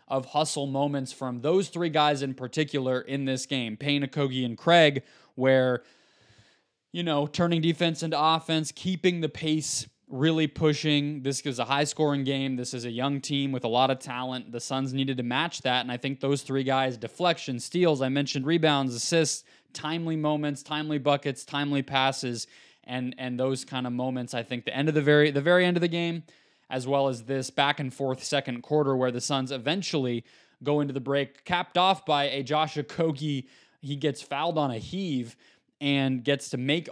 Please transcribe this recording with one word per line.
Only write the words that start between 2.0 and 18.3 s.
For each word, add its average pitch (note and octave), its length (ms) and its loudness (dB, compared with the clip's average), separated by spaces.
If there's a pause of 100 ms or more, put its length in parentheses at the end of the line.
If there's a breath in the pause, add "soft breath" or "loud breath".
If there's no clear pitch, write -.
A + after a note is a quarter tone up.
in C3+ 120 -4
particular B2+ 680 -2
in C3+ 240 -4
this C3 200 -4
game, A#2 320 -4
Payne, C#3+ 260 0
Okogie, C3+ 420 -2
and A#2+ 120 -4
Craig, D#3+ 460 6 (320 soft breath)
where, B2+ 480 4 (1080 soft breath)
you F3 120 -6
know, D3 240 2
turning E3+ 340 2
defense E3 420 0
into D#3 160 -2
offense, D#3 520 2
keeping F3+ 500 0
the D#3 80 -2
pace, - 580 -2 (200)
really D#3 400 2
pushing. D3 760 0
This C3+ 200 -4
is B2+ 180 -4
a A#2+ 60 -2
high-scoring C#3+ 580 0
game. C3+ 320 -2
This B2 180 -6
is A#2+ 120 -8
a A#2+ 40 -6
young C#3 320 -2
team C#3 300 -2
with B2+ 120 -4
a A#2+ 40 -2
lot B2+ 240 4
of B2+ 80 -2
talent. B2+ 520 -8
The A#2+ 80 -8
Suns C3+ 320 -4
needed C3+ 260 -2
to B2 60 -4
match C3+ 380 -2
that, B2+ 200 0
and B2 100 -8
I B2 60 -4
think C3+ 220 -6
those C#3 220 0
three C3+ 220 -2
guys, C3 340 0
deflection, C3+ 640 -2
steals, E3 420 2
I C3 80 0
mentioned C#3 380 -2